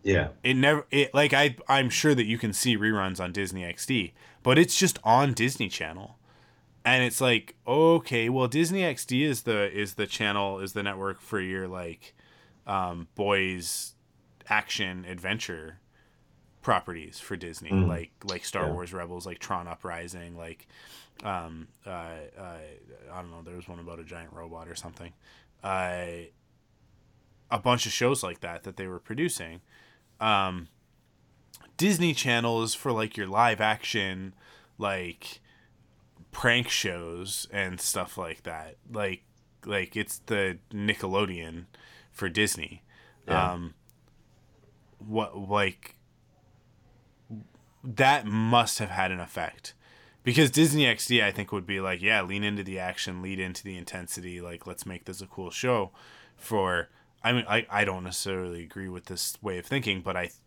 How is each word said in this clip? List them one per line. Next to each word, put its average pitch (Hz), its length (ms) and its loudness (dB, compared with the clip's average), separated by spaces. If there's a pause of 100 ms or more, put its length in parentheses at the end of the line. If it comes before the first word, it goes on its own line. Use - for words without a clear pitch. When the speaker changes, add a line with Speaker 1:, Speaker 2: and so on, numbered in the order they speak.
Speaker 1:
Yeah. 82 260 4 (140)
Speaker 2:
It 131 120 6
never, 143 360 6
it, 139 220 4
like, 143 200 6
I, 139 220 6 (140)
I'm 135 200 6
sure 151 260 6
that 117 100 4
you 113 120 0
can 110 160 0
see 120 220 4
reruns 98 460 2
on 90 100 -4
Disney 92 320 -4
X 87 220 -8
D, 113 280 0 (300)
but 131 140 6
it's 170 200 6
just - 280 2
on 131 280 6
Disney 117 360 0
Channel. 87 480 -8 (680)
And 127 180 6
it's 120 160 0
like, 120 360 4 (120)
okay, 147 640 4
well, 127 180 2
Disney 170 380 2
X 143 200 -2
D 127 200 2
is 135 180 -2
the, 104 280 2
is 101 240 -4
the 101 120 -2
channel, 101 520 0
is 98 120 -6
the 104 100 -4
network 98 380 -4
for 107 200 -4
your, 92 280 -2
like, 90 480 -12 (500)
um, 87 500 -2
boys 95 800 0 (540)
action 95 560 0
adventure 90 760 -6 (840)
properties 87 580 -2
for - 160 -8
Disney, 82 340 -12
Speaker 1:
Mm. 95 180 6
Speaker 2:
like, 85 240 -4 (120)
like 92 220 -8
Star 90 220 -2
Speaker 1:
Yeah. 76 40 -2
Speaker 2:
Wars 87 220 -8
Rebels, 87 320 -10
like 90 140 -12
Tron 87 280 -4
Uprising, 85 680 -10
like, 82 300 -14 (540)
um, 82 460 -8 (180)
uh, 101 40 -12
uh, 82 680 -12 (540)
I 90 100 -12
don't 87 80 -14
know, 82 140 -16
there 87 140 -14
was 87 100 -16
one 87 120 -14
about 85 200 -14
a 82 60 -14
giant 82 260 -16
robot 82 380 -14
or 82 60 -14
something. 85 360 -14 (500)
Uh, 90 460 -2 (1400)
a 110 100 0
bunch 123 260 2
of 101 40 -6
shows 123 320 2
like 90 160 -8
that 85 240 -10
that 95 140 -12
they 95 100 -6
were 90 120 -8
producing. 87 600 -4 (600)
Um, 95 480 2 (1080)
Disney 175 380 4
Channel 117 500 2
is 110 100 -2
for, 131 200 -2
like, 110 240 -2
your 98 100 -4
live 107 320 4
action, 98 760 0 (440)
like, 95 640 -6 (880)
prank 120 380 2
shows 87 840 -4
and 92 300 -4
stuff - 340 -2
like 82 280 -8
that. 80 320 -10 (160)
Like, 101 320 -4 (420)
like, 101 320 -4
it's - 300 -6
the 95 320 0 (120)
Nickelodeon 92 960 -2 (460)
for 95 180 -6
Disney. 92 540 0 (440)
Speaker 1:
Yeah. 92 260 2
Speaker 2:
Um, 87 200 -8 (1300)
what, 107 360 -2
like, 98 600 0 (1900)
that 131 420 4
must 110 540 4
have 101 100 -2
had 92 220 0
an 92 80 -4
effect. - 540 -8 (500)
Because 127 280 6
Disney 147 340 6
X 113 220 2
D, 120 160 6
I 101 80 4
think, 101 200 -6
would 95 140 -4
be 98 140 -4
like, 92 220 -2
yeah, 104 200 4
lean 98 220 -2
into 101 200 -2
the 95 140 -6
action, 90 440 -6
lead 95 180 -6
into 92 240 -6
the 95 140 -10
intensity, 90 640 -10
like, 87 260 -12
let's - 180 -12
make 90 200 -10
this 95 160 -12
a 95 60 -14
cool 92 220 -10
show 117 420 0 (440)
for, 92 540 0 (340)
I 117 100 4
mean, 117 140 0
I, 110 220 2
I 104 160 2
don't 92 180 -4
necessarily 90 600 -4
agree 95 260 -10
with 90 160 -10
this - 360 -6
way 95 160 -4
of 87 80 -8
thinking, 110 360 -2
but 90 160 -2
I 87 140 -4 (160)